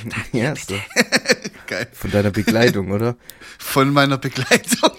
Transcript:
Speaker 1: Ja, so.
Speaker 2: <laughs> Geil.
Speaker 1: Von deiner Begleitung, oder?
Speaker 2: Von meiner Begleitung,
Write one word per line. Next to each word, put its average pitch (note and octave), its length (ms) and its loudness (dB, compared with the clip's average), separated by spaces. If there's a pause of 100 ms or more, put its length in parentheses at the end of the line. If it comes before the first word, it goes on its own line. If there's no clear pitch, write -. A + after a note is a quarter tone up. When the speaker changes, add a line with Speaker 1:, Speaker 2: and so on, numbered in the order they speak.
(320)
Speaker 1:
Ja, C3 240 0
so. - 180 -8 (480)
Speaker 2:
<laughs> - 460 -4
Geil. F#2 240 -4
Speaker 1:
Von - 180 -8
deiner G2+ 220 2
Begleitung, G#2+ 580 2
oder? A2 240 0 (420)
Speaker 2:
Von C#3 360 0
meiner C#3 260 4
Begleitung, - 800 0